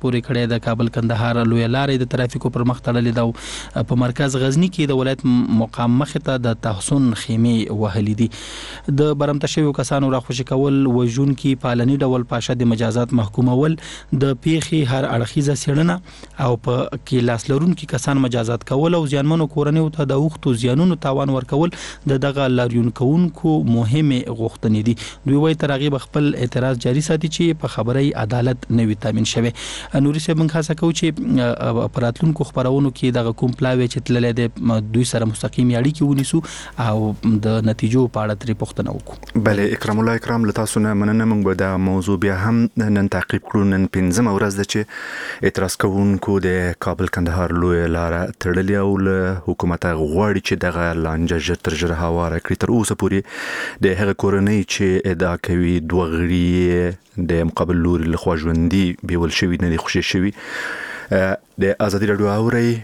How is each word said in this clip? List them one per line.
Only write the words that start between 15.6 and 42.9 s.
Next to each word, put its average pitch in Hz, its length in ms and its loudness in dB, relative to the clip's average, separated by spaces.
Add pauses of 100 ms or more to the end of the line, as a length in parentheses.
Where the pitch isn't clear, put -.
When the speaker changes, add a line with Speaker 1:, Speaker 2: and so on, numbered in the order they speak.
Speaker 1:
څېړنه 160 340 2 (520)
او 120 200 0
په 123 380 -2
کې 120 240 2
لاس 117 200 -4
لرونکي 156 440 0
کسان 139 320 0
مجازات 117 480 -2
کول 165 260 2
او - 20 0 (120)
زیانمنو 151 420 0
کورنیو 151 400 2
ته 139 160 -2
د 139 120 2
اوښتو 139 420 0
زیانونو 160 420 2
تاوان 139 300 0
ورکول 147 360 0 (380)
د 135 160 2
دغه 135 300 0
لاریون 120 440 0
کوونکو 160 540 2 (160)
مهمې 123 680 2
غوښتنې 110 360 0
دي. 110 120 0
دوی - 500 0
وایي 160 220 2
تر 143 100 0
هغې 143 220 0
به 127 100 -2
خپل 147 320 0
اعتراض 123 480 0
جاري 131 220 2
ساتي 160 220 0
چې 160 340 0
په 131 100 -4
خبرې 127 500 0
عدالت 120 480 0
نه 113 180 4
وي 107 140 0
تامین 110 300 0
شوی. 117 180 2 (540)
نوري 151 200 0
صاحب، 160 140 0
موږ 160 200 2
هڅه 156 220 -2
کوو 165 180 2
چې، 170 80 0 (340)
آه، 117 560 0
په 120 80 0
راتلونکو 147 460 0
خپرونو 135 400 2
کې 127 280 -2
دغه 117 140 0 (100)
کوم 120 160 2
پلاوی 127 300 2
چې 123 200 -6
تللی 120 300 2
دی، 120 80 2
م-، 113 340 0 (140)
دوی 123 160 2
سره 113 220 0
مستقیمې 123 480 0
اړیکې 156 220 0
ونیسو 143 380 2 (460)
او 107 280 0 (300)
د 110 240 2
نتیجو 120 460 2
په 107 100 -2
اړه 107 180 -2
ترې 117 200 -2
پوښتنه - 340 -6
وکړو. - 520 -4
Speaker 2:
بله، 101 280 4
اکرام 110 280 -2
الله 117 160 0
اکرام، 117 300 0
له - 100 -4
تاسو 107 260 0
نه 107 80 0
مننه. 107 380 2
موږ 104 180 2
به 92 140 0
دا 95 120 0
موضوع 95 480 2
بیا 98 220 2
هم 117 300 2
نن 104 420 2